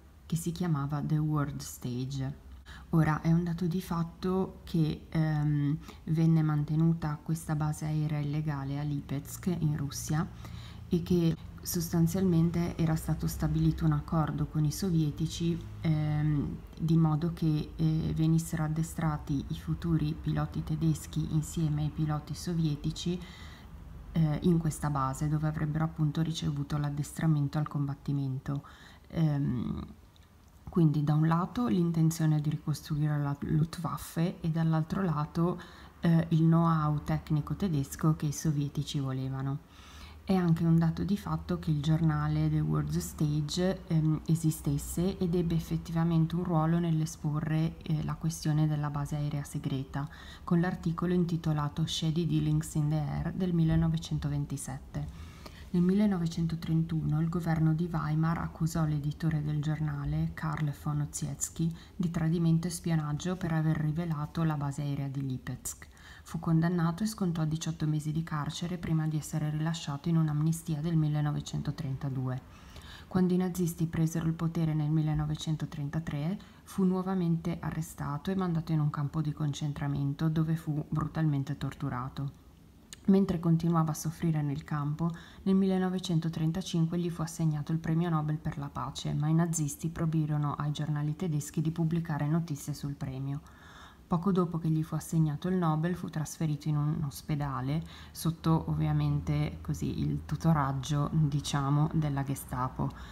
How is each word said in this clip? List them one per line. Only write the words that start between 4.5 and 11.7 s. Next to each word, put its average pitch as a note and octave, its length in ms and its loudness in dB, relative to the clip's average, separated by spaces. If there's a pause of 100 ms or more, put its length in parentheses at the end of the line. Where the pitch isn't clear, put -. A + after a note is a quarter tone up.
che, D#3+ 460 0
ehm, D3 680 2 (280)
venne D#3+ 360 6
mantenuta D#3 800 2
questa D#3+ 340 -4
base D3+ 300 -2
aerea D3+ 320 0
illegale C#3+ 640 -2
a D3 40 -4
Lipetsk, C#3+ 760 -4
in D3+ 180 2
Russia, D3+ 500 -2 (600)
e E3+ 160 2
che E3+ 320 4 (260)
sostanzialmente E3+ 1160 2